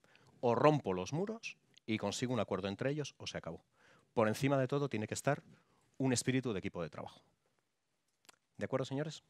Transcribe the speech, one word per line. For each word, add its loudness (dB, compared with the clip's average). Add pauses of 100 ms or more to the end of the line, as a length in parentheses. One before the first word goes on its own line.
(400)
O 4
rompo 6
los -2
muros -6 (300)
y 0
consigo -2
un 0
acuerdo 0
entre -2
ellos -6
o -10
se -8
acabó. -10 (500)
Por 6
encima 2
de 2
todo 0
tiene -4
que -4
estar 0 (540)
un 2
espíritu 0
de -2
equipo -6
de -4
trabajo. -12 (1400)
¿De -6
acuerdo, -2
señores? -6